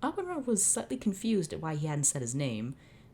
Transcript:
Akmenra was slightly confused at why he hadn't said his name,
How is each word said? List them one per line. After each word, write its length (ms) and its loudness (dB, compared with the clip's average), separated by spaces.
Akmenra 440 -2
was 180 4
slightly 320 2
confused 560 0
at 80 -6
why 140 -4
he 120 -2
hadn't 180 0
said 180 2
his 120 -4
name, 400 -2